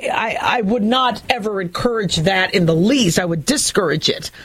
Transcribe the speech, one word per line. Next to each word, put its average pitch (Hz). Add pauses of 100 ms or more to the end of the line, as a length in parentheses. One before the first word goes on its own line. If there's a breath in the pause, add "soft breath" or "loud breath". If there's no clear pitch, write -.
(140)
I, 220 (220)
I -
would 202
not 247
ever 214
encourage 202
that 185
in 180
the 165
least. 202
I 180
would 165
discourage 180
it. - (140 loud breath)